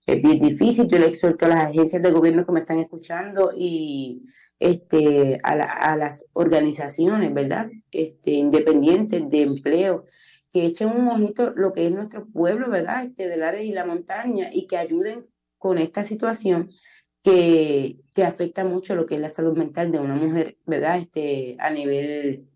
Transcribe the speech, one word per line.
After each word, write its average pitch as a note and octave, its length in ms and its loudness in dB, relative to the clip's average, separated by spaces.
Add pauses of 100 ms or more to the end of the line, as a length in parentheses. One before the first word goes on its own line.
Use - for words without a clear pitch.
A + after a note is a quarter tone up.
Es C#3 160 2
bien D3+ 180 6
difícil. G#3+ 480 4
Yo F3 120 4
le D#3+ 80 6
exhorto E3+ 380 2
a E3+ 40 6
las E3 180 4
agencias D#3+ 340 2
de F3+ 100 6
gobierno E3 340 4
que F3+ 60 -4
me E3 100 2
están D#3+ 180 -2
escuchando F#3 760 -2
y, D3 680 -6 (360)
este, D3+ 840 2
a D3+ 140 0
la, D3 80 0
a - 320 -2
las D3 380 -6
organizaciones, D#3+ 1000 0
¿verdad? C#3+ 380 -2 (200)
Este, D#3 400 -4
independientes D#3 960 2
de D3 120 2
empleo, D#3 640 0 (460)
que F3 140 0
echen G#3+ 240 -2
un B3 180 0
ojito A3+ 480 -2
lo F#3 180 0
que E3+ 140 0
es E3+ 40 0
nuestro G#3 360 -8
pueblo, G#3+ 420 -2
¿verdad? A3 360 -4
Este, G3 220 -10
de E3+ 100 -6
Lares F3 260 -4
y G#3+ 80 -6
la F3+ 140 -6
montaña, F#3+ 640 -6
y F#3+ 160 -4
que F3+ 100 -4
ayuden F3+ 480 -4 (320)
con F#3 200 -2
esta E3 260 -4
situación G#3 640 -2 (540)
que, D#3+ 720 4 (160)
que F#3 100 2
afecta F3 420 -4
mucho F#3 300 -4
lo E3 100 -2
que - 100 -6
es D3+ 60 -4
la D3+ 80 -8
salud D#3+ 280 -2
mental E3 340 -2
de D#3+ 80 -2
una C#3 160 -4
mujer, D#3+ 500 -2
¿verdad? D#3+ 340 -2
Este, C#3 580 -6
a D3+ 120 -4
nivel C#3+ 880 -4